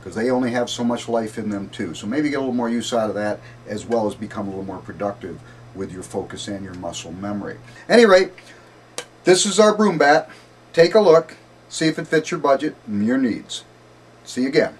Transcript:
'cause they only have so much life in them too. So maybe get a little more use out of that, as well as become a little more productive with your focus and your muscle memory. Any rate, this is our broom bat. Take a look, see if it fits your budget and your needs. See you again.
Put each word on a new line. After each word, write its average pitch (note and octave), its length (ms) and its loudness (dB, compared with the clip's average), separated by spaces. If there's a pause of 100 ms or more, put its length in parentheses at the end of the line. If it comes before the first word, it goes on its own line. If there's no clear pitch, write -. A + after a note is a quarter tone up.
'cause F2+ 120 -12
they A2+ 140 0
only B2+ 220 0
have A#2+ 180 -2
so A#2+ 140 -6
much A#2+ 240 -2
life A2+ 300 -2
in G#2 120 -6
them G2 200 -6
too. F2 240 -8
So - 120 -12
maybe C#3+ 240 -2
get C#3 80 -2
a - 20 -2
little C3 140 -2
more A#2+ 160 -2
use A#2 240 -4
out A2 160 0
of F#2+ 60 -4
that, G#2 240 -2 (280)
as G#2 180 -8
well G#2+ 220 0
as G2 80 -4
become G2+ 320 -10
a - 20 -8
little F#2+ 160 -8
more F#2+ 140 -10
productive F2+ 600 -8 (340)
with F#2 180 -8
your F2+ 120 -12
focus - 460 -8
and G2 160 -8
your F#2 100 -14
muscle E2+ 380 -10
memory. G2 440 -8 (300)
Any A#3 180 8
rate, F#3+ 260 6 (920)
this F3+ 220 4
is G3 140 -2
our G#3+ 140 6
broom G#3 240 2
bat. D3 320 4 (440)
Take E3+ 220 4
a A3 40 8
look, E3 360 4 (340)
see - 180 -2
if D#3 100 0
it D#3+ 100 -8
fits D#3 240 0
your E3+ 100 -4
budget C#3+ 340 2 (100)
and G#2 200 -2
your B2 120 2
needs. A#2+ 460 -4 (600)
See - 200 -4
you C3+ 60 -2
again. - 300 2